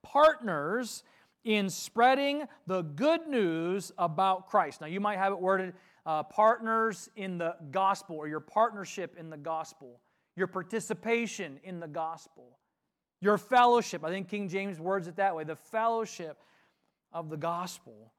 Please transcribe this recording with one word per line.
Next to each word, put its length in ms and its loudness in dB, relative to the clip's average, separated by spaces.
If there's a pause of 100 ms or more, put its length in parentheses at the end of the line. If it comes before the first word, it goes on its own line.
"partners 1000 2 (400)
in 260 0
spreading 800 2 (160)
the 160 -2
good 460 0
news 720 -2
about 480 0
Christ." 340 0
Now, 60 -10
you 120 -6
might 180 -2
have 160 0
it 60 -6
worded, 360 0 (320)
uh, 160 0
partners 920 2
in 220 -6
the 180 -2 (140)
gospel, 480 0
or 100 -8
your 120 -4
partnership 760 -2
in 140 -14
the 80 -14
gospel, 640 -10 (340)
your 120 0
participation 1160 -4
in 160 -12
the 80 -10
gospel, 680 -12 (640)
your 160 4
fellowship. 680 4
I 60 -4
think 180 -6
King 220 -4
James 300 -6
words 280 -2
it 100 -12
that 180 2
way, 80 -6
the 120 -8
fellowship 880 -4 (720)
of 160 -8
the 80 -8
gospel. 800 -8